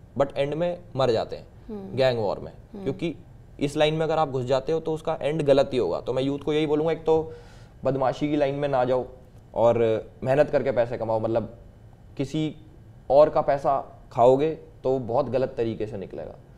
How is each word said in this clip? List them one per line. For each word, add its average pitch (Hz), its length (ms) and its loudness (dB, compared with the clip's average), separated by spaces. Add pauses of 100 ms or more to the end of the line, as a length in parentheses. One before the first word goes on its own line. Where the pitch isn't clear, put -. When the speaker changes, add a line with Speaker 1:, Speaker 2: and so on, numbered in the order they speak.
(180)
Speaker 1:
but 139 180 -2
एंड 143 180 -2
में 175 240 -4 (180)
मर 127 140 2
जाते 87 260 -2
हैं 78 100 -16 (220)
Speaker 2:
हम्म। 208 280 -10
Speaker 1:
गैंग 127 220 2
वॉर 92 200 -2
में। 78 140 -12
Speaker 2:
हम्म। - 300 -16
Speaker 1:
क्योंकि 165 320 -6 (460)
इस 139 160 -4
लाइन 156 180 2
में 160 80 -2
अगर 156 160 0
आप 151 100 2
घुस 131 160 -4
जाते 131 280 0
हो 160 80 -2
तो 160 120 -4
उसका 156 300 -4
एंड 151 200 -2
गलत 139 300 4
ही 127 60 0
होगा। 85 220 0
तो 120 120 -4
मैं 131 100 -2
यूथ 139 160 -2
को 156 140 -2
यही 151 140 2
बोलूँगा, 151 260 0
एक 160 120 -6
तो 160 300 0 (500)
बदमाशी 135 440 0
की 151 80 0
लाइन 143 180 2
में 143 140 -2
ना 131 160 2
जाओ 127 220 0 (480)
और 113 520 4 (180)
मेहनत 139 260 4
करके 135 220 0
पैसे 117 260 -2
कमाओ। 110 220 -2
मतलब 113 360 -2 (600)
किसी 151 400 -4 (540)
और 151 200 8
का 156 100 0
पैसा 143 600 -2 (100)
खाओगे 135 380 6 (340)
तो 131 140 0
बहुत 123 300 -2
गलत 127 280 -2
तरीके 113 300 -2
से 110 100 -10
निकलेगा। 80 380 -12 (240)